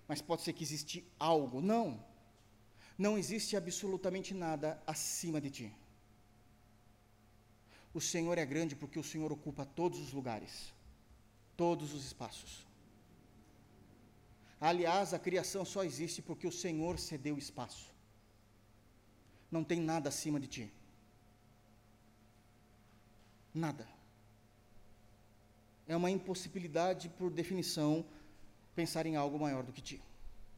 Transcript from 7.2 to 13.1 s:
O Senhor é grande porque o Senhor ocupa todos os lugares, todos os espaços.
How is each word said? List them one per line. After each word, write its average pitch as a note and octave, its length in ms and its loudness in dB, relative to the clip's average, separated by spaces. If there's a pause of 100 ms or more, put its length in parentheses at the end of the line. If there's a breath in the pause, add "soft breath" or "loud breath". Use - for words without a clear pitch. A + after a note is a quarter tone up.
O E3 80 -4
Senhor E3+ 380 2
é D#3 80 4
grande D3+ 300 2
porque D3 220 -8
o D3+ 60 -2
Senhor D#3 280 -2
ocupa C#3+ 320 -6
todos F3 360 0
os C3+ 120 -8
lugares, B2+ 600 -6 (840)
todos D#3 360 2
os C#3+ 120 -6
espaços. - 600 -12 (2000 loud breath)